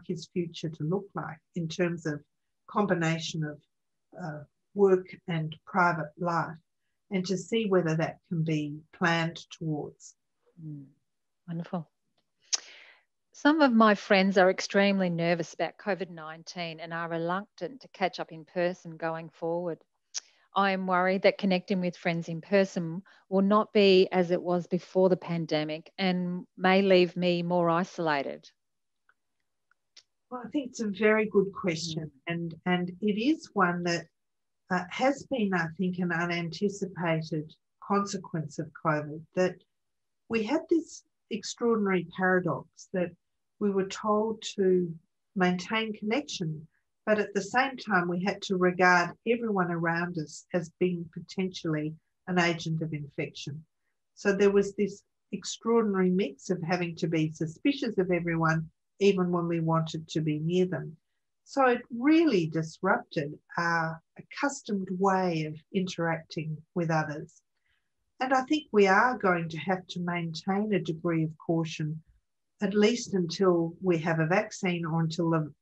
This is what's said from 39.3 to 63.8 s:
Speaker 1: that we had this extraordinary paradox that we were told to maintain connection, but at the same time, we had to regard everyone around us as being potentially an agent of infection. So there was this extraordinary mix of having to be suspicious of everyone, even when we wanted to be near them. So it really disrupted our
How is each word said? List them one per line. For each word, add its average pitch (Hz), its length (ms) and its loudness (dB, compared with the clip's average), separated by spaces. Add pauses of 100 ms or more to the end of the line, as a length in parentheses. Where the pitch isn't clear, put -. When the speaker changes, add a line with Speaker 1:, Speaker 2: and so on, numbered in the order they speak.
Speaker 1:
that 180 200 2 (720)
we 226 160 -2
had 285 260 0
this - 340 -2 (280)
extraordinary 202 720 0 (120)
paradox 185 720 -2
that 175 200 -2 (480)
we 208 100 0
were 190 180 0
told 214 540 -2
to 185 500 2 (440)
maintain 208 580 0
connection, 208 720 -4 (400)
but 214 140 2
at - 140 -4
the 196 80 -2
same 262 340 0
time, 185 320 0
we 175 160 -2
had 196 180 -2
to 196 140 -2
regard 180 540 4 (180)
everyone 220 420 0
around 170 480 -2
us - 360 -10
as 165 260 -2
being 175 340 0
potentially 170 800 -6 (340)
an 180 120 0
agent 165 420 0
of 160 120 -4
infection. 147 680 -10 (540)
So 202 180 0
there 202 160 6
was 196 260 2
this - 280 -4 (300)
extraordinary 202 760 0
mix 202 400 -2
of 165 140 -2
having 170 320 -2
to 170 120 -4
be 156 260 0
suspicious 226 640 -2
of 185 140 0
everyone, 165 580 0 (300)
even 185 300 4
when 175 180 0
we 170 120 0
wanted 160 480 -2
to 160 140 -4
be 151 180 -2
near 180 260 2
them. 151 300 -8 (480)
So 269 220 0
it 240 160 2 (100)
really 254 560 4
disrupted 160 920 -2 (200)
our 170 440 -2 (160)